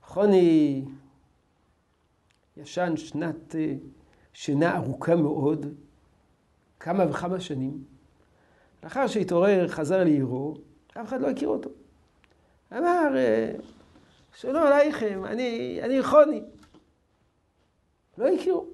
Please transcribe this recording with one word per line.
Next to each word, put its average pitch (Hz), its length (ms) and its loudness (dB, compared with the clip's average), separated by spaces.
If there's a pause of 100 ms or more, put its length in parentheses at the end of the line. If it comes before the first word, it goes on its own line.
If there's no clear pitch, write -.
חוני 165 760 4 (1700)
ישן 165 400 -4
שנת, 160 600 -8
אה, 156 180 -4 (580)
שינה 160 440 0
ארוכה 139 400 0
מאוד, 147 500 0 (1120)
כמה 175 300 0
וכמה 175 300 -4
שנים. 131 440 -8 (1000)
לאחר 254 240 -2
שהתעורר, 190 600 2
חזר 175 360 0
לעירו, 139 500 0 (380)
אף 220 160 -12
אחד 254 120 -6
לא 277 100 0
הכיר - 180 -4
אותו. - 220 -4 (1040)
אמר, 330 440 0
אה, 113 360 2 (840)
"שלום 277 280 -2
עלייכם, 285 640 2
אני, 233 580 -6
אני 262 200 0
חוני." 294 400 4 (1800)
לא 247 100 0
הכירו. 359 460 0